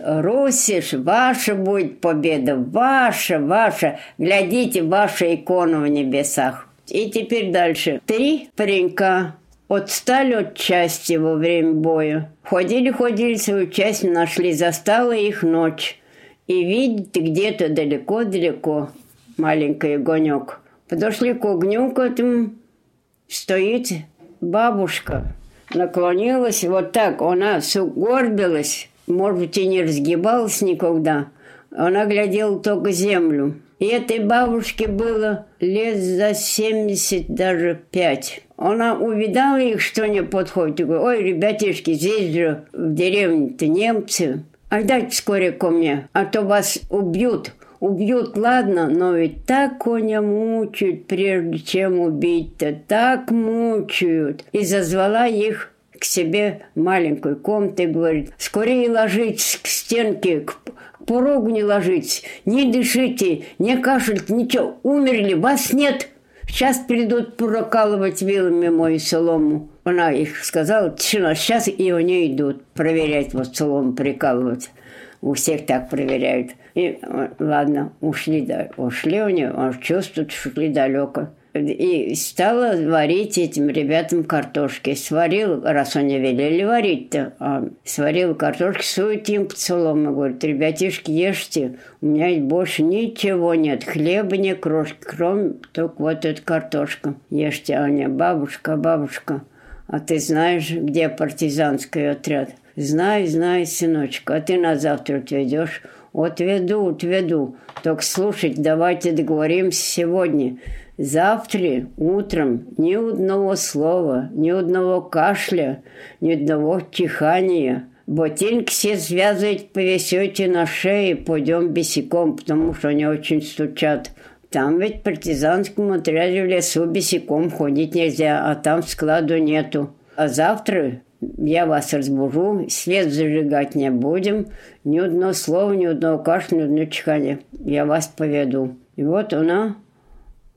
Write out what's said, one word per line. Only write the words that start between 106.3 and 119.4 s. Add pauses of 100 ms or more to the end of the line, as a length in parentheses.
отведу. (260)
Только
слушайте,
давайте
договоримся
сегодня. (400)
Завтра (100)
утром (100)
ни
одного
слова,
ни
одного
кашля, (360)
ни
одного (100)
чихания. (200)
Ботинки
все
связывать,